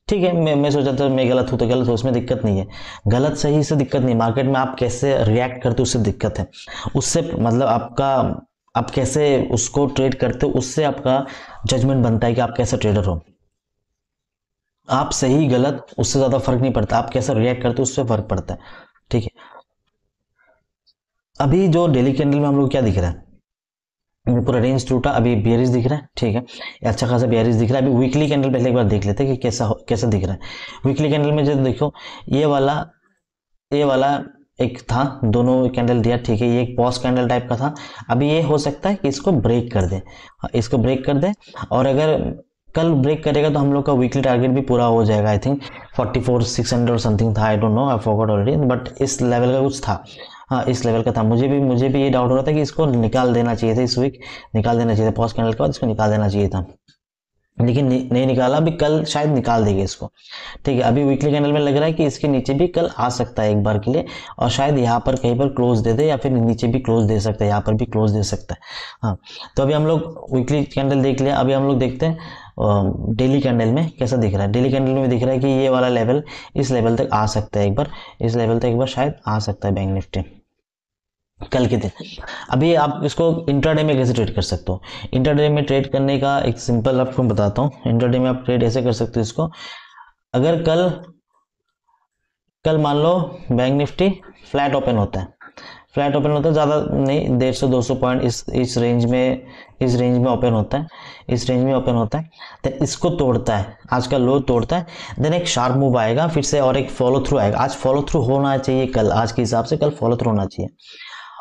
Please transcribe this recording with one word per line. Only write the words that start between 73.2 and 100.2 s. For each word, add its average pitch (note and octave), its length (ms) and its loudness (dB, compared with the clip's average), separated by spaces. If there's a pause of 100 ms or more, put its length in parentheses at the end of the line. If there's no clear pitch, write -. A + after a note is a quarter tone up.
कैंडल A#2+ 280 2
में D#3 220 0
कैसा B2+ 260 -2
दिख A2 180 0
रहा G2 80 0
है। G2+ 100 0
डेली B2+ 180 2
कैंडल C3+ 220 0
में C3+ 180 0
दिख A#2+ 120 0
रहा B2+ 100 2
है C3 60 0
कि C3 100 0
ये C3+ 200 2
वाला B2+ 200 2
लेवल, B2 340 0 (340)
इस C3+ 140 0
लेवल A#2 260 2
तक B2 160 0
आ G#2+ 160 2
सकता G#2 320 -2
है G2+ 60 2
एक G2+ 80 0
बार, D3 160 -2 (300)
इस A2+ 160 0
लेवल A#2 220 2
तक A#2 60 -4
एक A#2 140 2
बार C3 100 2
शायद C#3+ 260 -2 (120)
आ G#2+ 140 -2
सकता G#2 280 -4
है G2 60 2
बैंक G2 160 -2
निफ्टी F#2+ 320 -4 (1300)
कल B2+ 140 2
के A#2+ 100 0
दिन। - 140 -2 (600)
अभी D#3+ 260 2
आप D3 280 0
इसको D3 200 0 (240)
इंट्राडे D#3 360 2
में D3+ 120 2
कैसे B2+ 160 2
ट्रेड A2+ 220 -2
कर G2+ 80 -2
सकते F2+ 300 -4
हो? F#2 80 -6 (340)
इंट्राडे D3 340 2
में D3 160 2
ट्रेड C3+ 280 0
करने C3+ 260 0
का C#3 220 0
एक B2+ 200 -2
सिंपल B2 400 0
आपको C3 240 -2
बताता G#2 380 0
हूँ। C#3 80 0 (160)
इंट्राडे A#2+ 320 2
में B2+ 120 2
आप B2+ 140 -4
ट्रेड B2 180 0
ऐसे A#2+ 200 0
कर A#2+ 120 2
सकते A#2 260 -2
हो - 20 2
इसको, D#3 280 -4 (840)
अगर D#3+ 280 2
कल, E3+ 260 2 (1800)
कल D#3+ 140 2
मान D3 180 2
लो E3 220 4 (340)
बैंक B2+ 240 2
निफ्टी D3 320 0 (440)
फ्लैट C#3+ 220 0
ओपन C3 220 0
होता G2 240 -2
है, F2+ 120 -10 (640)
फ्लैट C#3+ 220 0
ओपन D3 140 0
होता D3 180 0
है, D#3+ 40 2
ज़्यादा D3+ 240 2 (160)
नहीं, C3+ 460 0
डेढ़ B2+ 160 2
सौ - 140 -2
दो B2+ 140 2
सौ C3 140 -2
पॉइंट B2+ 260 0
इस, A#2+ 280 -4
इस B2 280 -2
रेंज A#2+ 260 2
में, B2+ 420 0 (340)
इस B2+ 160 2
रेंज B2 220 2
में B2+ 120 2